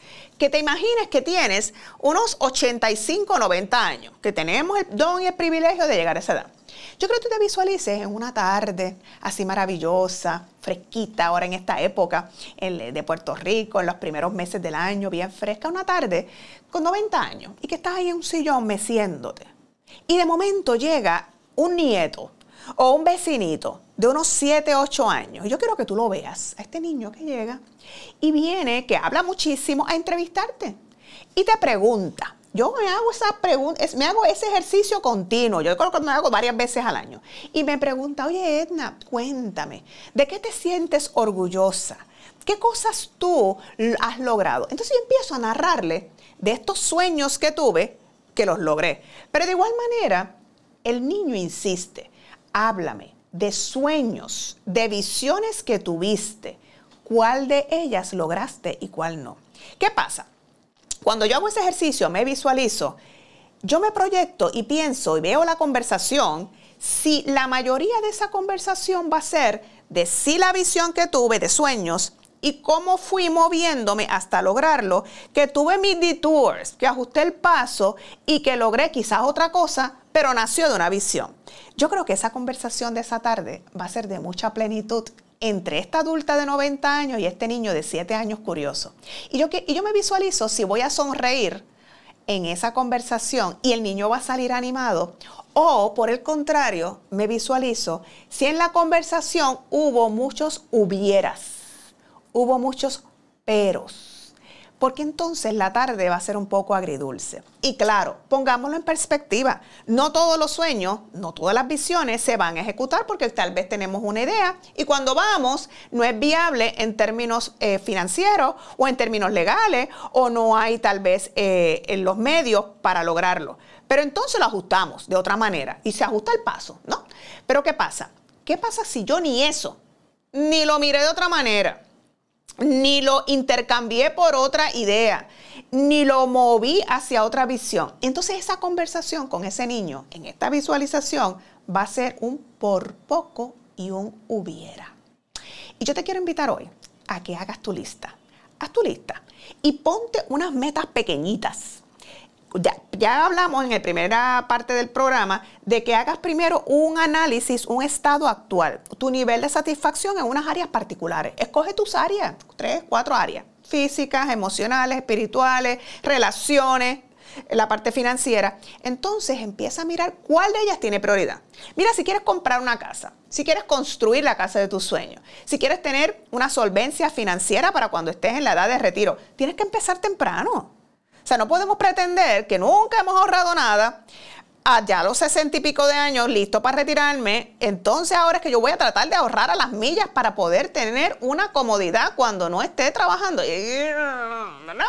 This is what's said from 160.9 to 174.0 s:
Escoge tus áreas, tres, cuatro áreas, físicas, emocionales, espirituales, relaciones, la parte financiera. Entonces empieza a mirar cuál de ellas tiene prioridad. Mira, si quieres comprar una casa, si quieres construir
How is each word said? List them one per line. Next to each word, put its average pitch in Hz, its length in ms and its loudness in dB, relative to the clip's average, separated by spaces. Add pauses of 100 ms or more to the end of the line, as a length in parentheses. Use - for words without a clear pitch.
Escoge 311 360 0
tus 403 220 -2
áreas, 349 400 -2 (220)
tres, 240 320 -4
cuatro 226 260 0
áreas, - 300 -2 (180)
físicas, 277 640 0
emocionales, 247 680 0
espirituales, 247 840 0 (240)
relaciones, 262 960 2 (500)
la 220 200 2
parte 220 240 -2
financiera. 240 640 0 (260)
Entonces 262 560 -4
empieza 214 440 -8
a - 20 -6
mirar 339 300 -4
cuál 349 360 2
de 427 120 -2
ellas 403 180 -2
tiene 208 180 0
prioridad. 202 400 0 (380)
Mira, 427 160 4
si 359 100 -2
quieres 403 200 -2
comprar 349 380 0
una 247 160 -2
casa, - 360 -14 (160)
si - 160 -4
quieres 381 180 0
construir 233 600 2